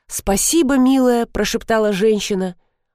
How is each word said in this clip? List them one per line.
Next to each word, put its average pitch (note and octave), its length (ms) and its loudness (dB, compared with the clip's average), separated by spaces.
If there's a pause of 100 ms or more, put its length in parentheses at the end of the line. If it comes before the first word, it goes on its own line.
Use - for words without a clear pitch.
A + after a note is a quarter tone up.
«Спасибо, C4+ 720 0
милая», B3+ 480 2
прошептала G#3+ 680 -2
женщина. F#3+ 640 -2 (380)